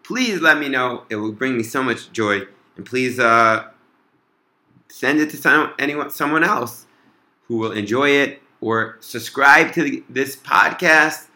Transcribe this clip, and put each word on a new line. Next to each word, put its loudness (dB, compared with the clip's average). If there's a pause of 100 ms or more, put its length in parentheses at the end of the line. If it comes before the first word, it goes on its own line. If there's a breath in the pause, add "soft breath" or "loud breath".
please -4
let 4
me -4
know. -2
It -6
will -4
bring -4
me -2
so -4
much -4
joy. 0 (340)
And -18
please, -4
uh, 4 (1200)
send 0
it 0
to -14
some, 2
anyone, -4
someone -2
else -4 (640 soft breath)
who -4
will -4
enjoy 0
it, 0 (180)
or -4
subscribe 2
to -2
the, -4
this -4
podcast 0